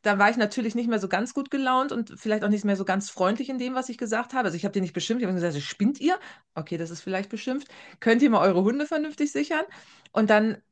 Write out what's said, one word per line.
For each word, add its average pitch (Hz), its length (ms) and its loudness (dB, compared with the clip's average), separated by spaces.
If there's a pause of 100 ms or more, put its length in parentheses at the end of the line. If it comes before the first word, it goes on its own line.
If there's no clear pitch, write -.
da 202 160 2
war 208 120 6
ich 233 80 -4
natürlich 220 360 0
nicht 233 140 -2
mehr 226 100 0
so 190 100 -2
ganz 208 260 -2
gut 277 160 -4
gelaunt 269 420 0
und 226 260 -6
vielleicht 214 240 -2
auch 208 60 0
nicht 208 160 0
mehr 202 120 2
so 185 100 -4
ganz 196 240 -2
freundlich 226 400 -2
in 262 80 -6
dem, 254 160 -4
was 254 160 -4
ich 226 80 -10
gesagt 233 340 -4
habe. 254 140 0
Also 170 100 -2
ich 165 80 -6
habe 196 80 -4
die 196 80 -2
nicht 180 140 -4
beschimpft, 226 280 -2
ich 190 60 -2
habe 185 100 -2
gesagt, 160 240 -2
„Spinnt 240 380 -2
ihr?“ 359 180 0 (360)
Okay, 165 240 -8
das 165 120 -8
ist 165 120 -14
vielleicht 190 260 -4
beschimpft. 254 400 -6 (320)
„Könnt 233 220 4
ihr 285 80 6
mal 202 160 4
eure 185 160 4
Hunde 269 240 2
vernünftig 302 460 -2
sichern?“ 302 320 -2 (480)
Und 220 180 2
dann 214 420 4